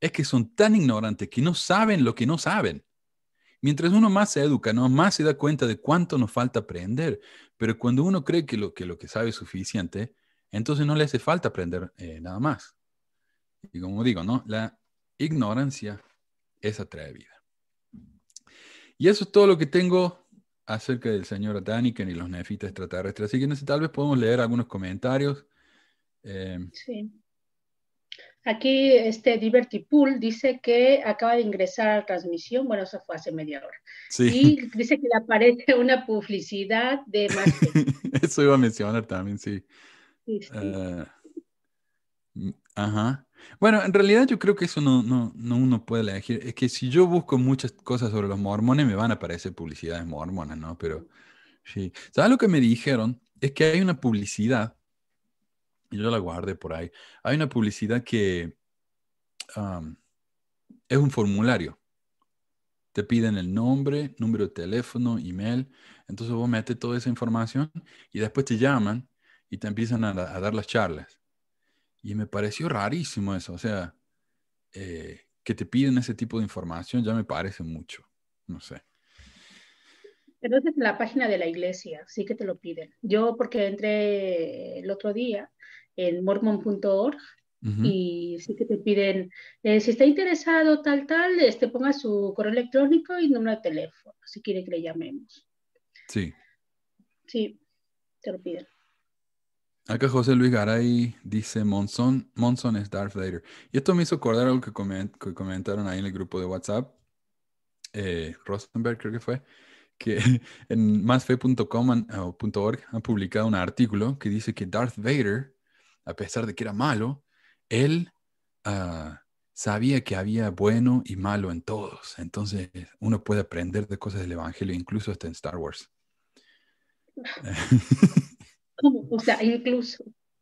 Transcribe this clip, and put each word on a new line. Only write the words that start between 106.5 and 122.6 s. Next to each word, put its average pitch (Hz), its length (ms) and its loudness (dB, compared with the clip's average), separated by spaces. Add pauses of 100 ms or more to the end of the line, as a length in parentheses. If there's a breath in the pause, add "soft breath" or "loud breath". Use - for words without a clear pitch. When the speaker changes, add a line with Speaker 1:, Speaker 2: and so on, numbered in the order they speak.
Speaker 1:
Eh, 85 440 -6 (100)
Rosenberg 113 520 -6
creo 110 140 -8
que 117 80 -8
fue, 127 220 -6 (560 soft breath)
que 107 180 -2
<laughs> 120 260 4 (260 loud breath)
en 107 360 2
másfe 127 320 2
punto 123 320 0
com 120 220 2
han, 117 160 2 (120)
o 90 200 -6
punto 104 240 -4
org 110 180 -2 (120)
han 113 100 -6
publicado 107 460 -2
un 107 60 2
artículo 104 640 0
que 107 120 -6
dice 107 240 -2
que 104 120 -8
Darth 113 300 -2
Vader, 120 580 -2 (500)
a 87 100 -10
pesar 113 320 -6
de 101 80 -10
que 110 100 -8
era 107 80 -6
malo, 123 520 -2 (440)
él, 147 440 0 (520)
ah, 85 580 -6 (320)
sabía 120 480 0
que - 140 -6
había 107 340 0
bueno 117 540 2
y 92 120 -10
malo 98 360 -2
en 85 100 -8
todos. 101 560 -10
Entonces, 98 520 -6 (300)